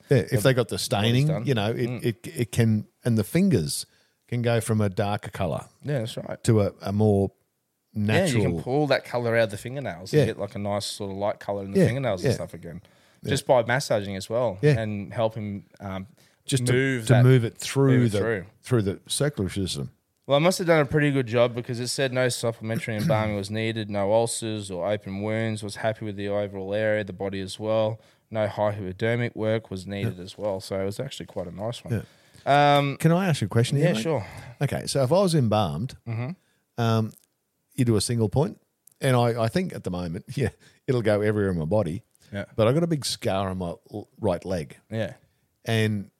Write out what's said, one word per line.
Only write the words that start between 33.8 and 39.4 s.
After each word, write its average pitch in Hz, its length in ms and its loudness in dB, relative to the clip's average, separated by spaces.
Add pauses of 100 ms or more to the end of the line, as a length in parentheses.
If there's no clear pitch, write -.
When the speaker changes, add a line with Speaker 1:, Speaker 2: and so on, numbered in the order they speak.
Speaker 2:
yeah, 180 60 2
Speaker 1:
mate? 220 100 -2
Speaker 2:
sure. 120 220 -2 (360)
Speaker 1:
Okay, 131 240 -2
so - 180 0
if 123 80 2
I 165 80 4
was 190 160 2
embalmed, 107 600 2 (120)
Speaker 2:
Mm-hmm. 120 220 -4 (520)
Speaker 1:
um, 110 300 2 (640)
you 131 100 2
do 117 100 4
a 98 60 2
single 113 280 0
point, 165 300 0 (420)
and 131 140 2
I, 120 280 2